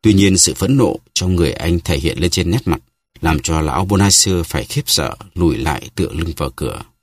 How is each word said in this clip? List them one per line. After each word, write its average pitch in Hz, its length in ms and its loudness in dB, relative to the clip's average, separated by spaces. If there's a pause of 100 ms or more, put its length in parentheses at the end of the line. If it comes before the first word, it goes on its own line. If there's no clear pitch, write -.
Tuy 107 120 4
nhiên 95 240 4
sự - 160 2
phẫn 131 240 0
nộ 120 220 2 (140)
trong 90 220 0
người 82 160 2
anh 85 280 0
thể - 200 -2
hiện 78 200 -2
lên 87 120 0
trên 85 200 -2
nét 113 140 0
mặt, 85 160 0 (400)
làm 80 180 0
cho 80 220 -2
lão 78 240 -2
Bonacieux 95 640 2
phải 78 180 -6
khiếp - 200 -4
sợ - 300 -2 (180)
lùi 87 240 2
lại - 380 -4
tựa 92 160 -2
lưng 82 260 -6
vào 71 180 -4
cửa. 60 260 -8 (220)